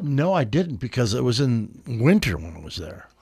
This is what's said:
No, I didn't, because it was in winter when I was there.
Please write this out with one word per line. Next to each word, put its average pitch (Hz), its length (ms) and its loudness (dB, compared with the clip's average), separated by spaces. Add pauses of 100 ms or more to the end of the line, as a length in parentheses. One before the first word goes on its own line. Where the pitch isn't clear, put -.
No, 147 320 2
I 151 100 2
didn't, 143 320 0
because 117 380 -2
it 123 100 0
was 123 160 2
in 120 460 0
winter 120 500 2
when 82 200 -10
I 80 40 -14
was 78 160 -12
there. 80 300 -12 (160)